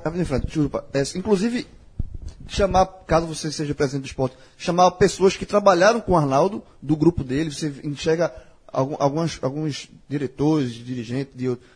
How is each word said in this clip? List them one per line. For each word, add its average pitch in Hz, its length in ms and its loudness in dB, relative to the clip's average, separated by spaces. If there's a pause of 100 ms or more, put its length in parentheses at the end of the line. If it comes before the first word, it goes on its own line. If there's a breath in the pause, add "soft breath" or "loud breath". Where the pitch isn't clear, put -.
(260)
Fernando, 127 200 -2
desculpa, - 480 -2
é, 139 100 0 (120)
inclusive, 208 520 0 (800)
chamar, 190 380 4 (200)
caso 165 220 2
você 156 240 -6
seja 143 240 -4
presidente 139 280 -2
do 131 40 -10
esporte, 127 300 -4 (200 soft breath)
chamar 180 340 4
pessoas 185 440 2
que - 100 -10
trabalharam 202 540 4
com 185 140 -2
o 175 40 6
Arnaldo, 156 460 2 (180 soft breath)
do 143 140 0
grupo 156 260 4
dele, 139 300 -4
você 147 220 -6 (100)
enxerga 160 500 -2 (380 soft breath)
algum, 139 260 -2
algumas, 147 440 0
alguns 143 480 -6 (180)
diretores, 139 640 -2
dirigentes, 123 640 -8
de 127 140 -4
outro, - 160 -6 (100)